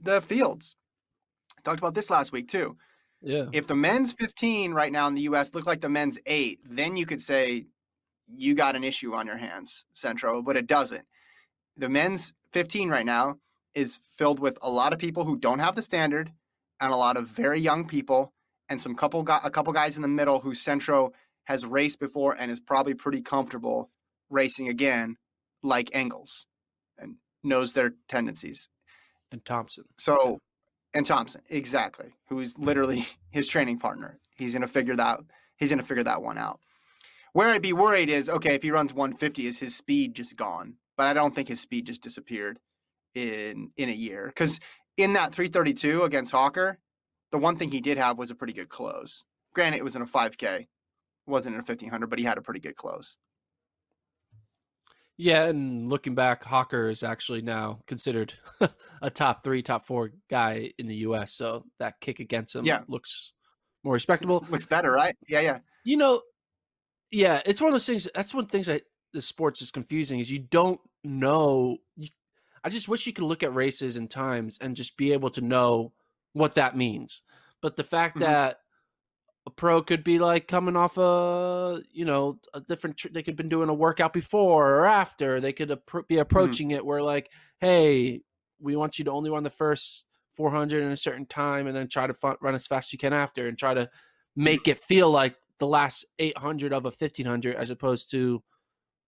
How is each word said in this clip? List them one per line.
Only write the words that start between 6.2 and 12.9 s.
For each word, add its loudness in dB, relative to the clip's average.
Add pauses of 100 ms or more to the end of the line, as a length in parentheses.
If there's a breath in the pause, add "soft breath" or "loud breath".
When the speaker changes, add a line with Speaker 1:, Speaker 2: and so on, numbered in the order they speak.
Speaker 1:
eight, -2
then -4
you -4
could -8
say 0 (600)
you 0
got 2
an -4
issue -6
on -4
your -8
hands, -14
Centro, -4
but -2
it -2
doesn't. 0 (720 soft breath)
The -6
men's 0 (200)
fifteen -2
right 0